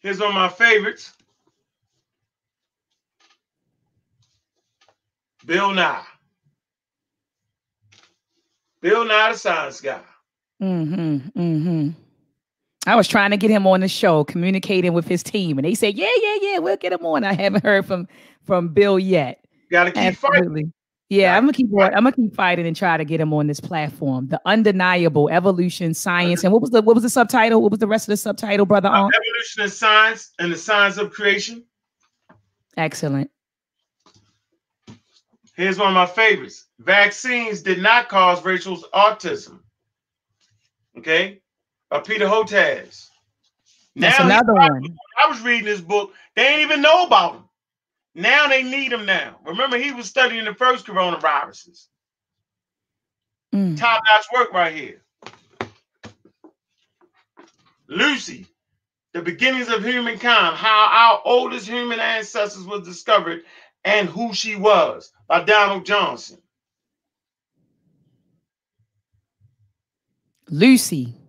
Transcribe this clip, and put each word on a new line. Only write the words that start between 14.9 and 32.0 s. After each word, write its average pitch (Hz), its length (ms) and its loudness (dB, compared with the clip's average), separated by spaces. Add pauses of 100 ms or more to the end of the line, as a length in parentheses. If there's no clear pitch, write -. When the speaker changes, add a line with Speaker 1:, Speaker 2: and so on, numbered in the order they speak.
Speaker 2:
with 165 140 -2
his 175 160 -2
team, 175 340 -4
and 135 80 -2
they 185 120 -2
said, 208 180 0
"Yeah, 370 160 -4 (100)
yeah, 427 200 -2
yeah, 392 180 -2
we'll 359 180 -2
get 359 160 -6
him 339 140 -6
on." 302 160 0
I 196 100 0
haven't 196 300 0
heard 196 240 2
from, 185 220 -6 (360)
from 175 260 0
Bill 196 280 4
yet. 185 460 -2 (260)
Speaker 1:
Gotta 175 220 2
keep 202 100 -2
Speaker 2:
Absolutely. 185 600 0
Speaker 1:
fighting. 160 100 -8 (360)
Speaker 2:
Yeah, 196 200 4
Speaker 1:
Gotta 180 80 2
Speaker 2:
I'm 220 60 4
gonna 285 100 2
keep 254 140 -2
Speaker 1:
keep 202 80 -4
Speaker 2:
on, 196 60 2
Speaker 1:
fighting. 190 160 0
Speaker 2:
I'm 214 80 2
gonna 262 120 2
keep 220 180 -2
fighting 180 320 -2
and 165 80 -4
try 170 220 -2
to 156 80 -4
get 160 160 -4
him 156 140 -2
on 151 120 0
this 147 140 -4
platform. 143 680 -6
The 151 180 -6
undeniable 180 840 2
evolution, 175 680 0
science, 175 480 -2
and 185 100 2
what 220 100 4
was 254 80 -4
the, 233 120 6
what 220 120 6
was 226 100 2
the 247 60 -2
subtitle? 226 520 2
What 214 80 4
was 208 100 -2
the 226 60 0
rest 214 220 -2
of 208 40 0
the 208 40 0
subtitle, 202 500 -2
Brother 196 220 2
Speaker 1:
Uh, 196 140 4
Speaker 2:
Onk? 202 120 0
Speaker 1:
Evolution - 480 -4
and 196 100 -4
Science 220 580 2 (100)
and 175 100 -4
the 165 60 -6
Science 202 400 0
of 208 160 -8
Creation. 208 520 -4 (1120)